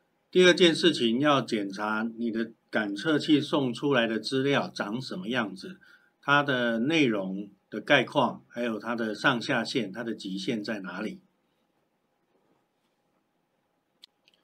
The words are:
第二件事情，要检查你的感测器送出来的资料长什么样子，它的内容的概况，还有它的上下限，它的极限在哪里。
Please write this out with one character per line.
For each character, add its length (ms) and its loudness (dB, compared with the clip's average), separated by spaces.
第 140 6
二 80 10
件 200 6
事 200 2
情， 260 0
要 220 4
检 280 -4
查 480 -4
你 140 -4
的 200 -4
感 260 -2
测 240 0
器 220 4
送 320 0
出 200 0
来 140 4
的 100 0
资 240 -2
料 280 0
长 300 -6
什 200 -8
么 80 -10
样 260 -2
子， 240 -16
它 200 4
的 380 0
内 260 2
容 440 -2
的 120 -8
概 220 4
况， 440 0
还 160 -8
有 160 -4
它 160 -6
的 180 -4
上 280 0
下 220 -2
限， 280 -4
它 120 -10
的 120 -6
极 220 -8
限 260 -4
在 160 -6
哪 220 -10
里。 180 -8